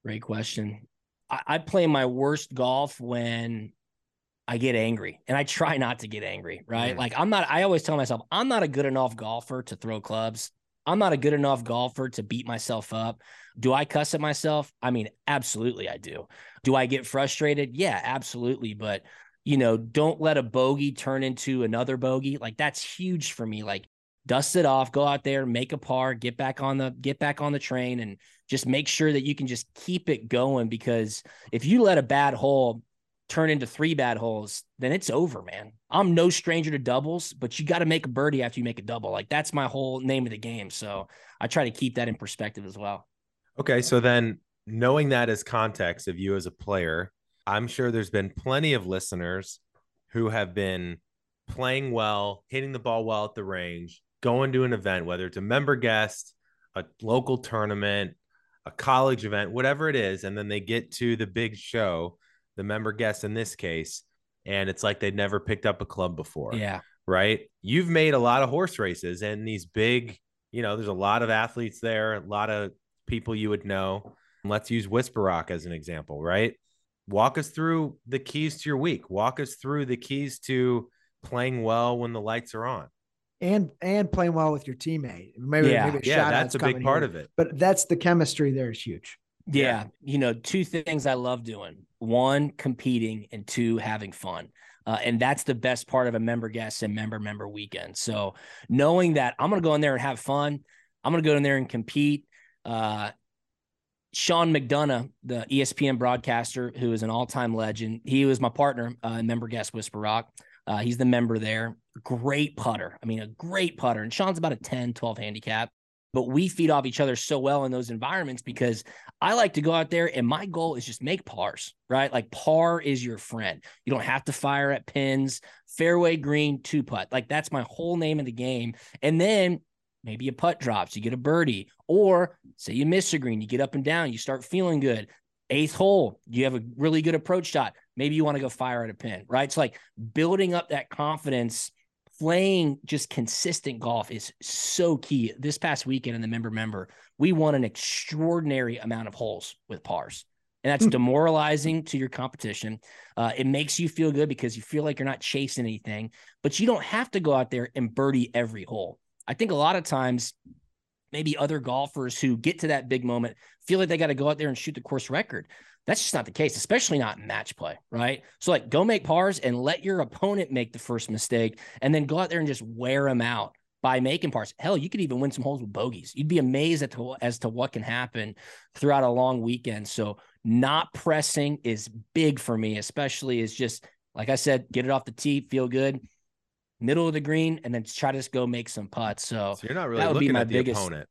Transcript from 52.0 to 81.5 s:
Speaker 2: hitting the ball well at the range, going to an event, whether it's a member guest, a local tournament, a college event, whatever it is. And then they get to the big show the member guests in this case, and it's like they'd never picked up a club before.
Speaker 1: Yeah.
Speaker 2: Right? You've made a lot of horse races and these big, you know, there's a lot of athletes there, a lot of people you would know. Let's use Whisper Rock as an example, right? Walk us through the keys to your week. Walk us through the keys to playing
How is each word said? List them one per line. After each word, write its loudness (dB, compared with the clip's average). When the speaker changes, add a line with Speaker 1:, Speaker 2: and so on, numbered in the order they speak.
Speaker 2:
hitting -6
the -8
ball -2
well -2
at -12
the -8
range, -8
going 2
to 4
an 2
event, 0
whether -4
it's -10
a -6
member 2
guest, 0
a -6
local 2
tournament, -2
a -14
college 2
event, -2
whatever 0
it 0
is. 0
And -6
then -6
they -2
get -4
to 2
the -2
big -4
show -2
the -8
member -4
guests -2
in -6
this -6
case, -6
and -2
it's -6
like 0
they'd -2
never 0
picked -4
up 0
a -8
club -4
before. -8
Speaker 1:
Yeah. -4
Speaker 2:
Right? 4
You've 2
made 4
a 4
lot 6
of 2
horse -2
races -4
and -6
these -6
big, 0
you -4
know, -2
there's -6
a -4
lot 2
of 0
athletes -2
there, 0
a -6
lot -4
of -4
people -4
you -2
would -2
know. -4
Let's -4
use 0
Whisper 0
Rock 2
as -6
an -8
example, -10
right? 2
Walk 4
us -4
through -2
the -4
keys -4
to -4
your 2
week. -2
Walk 0
us -8
through -4
the -2
keys -6
to 2
playing -2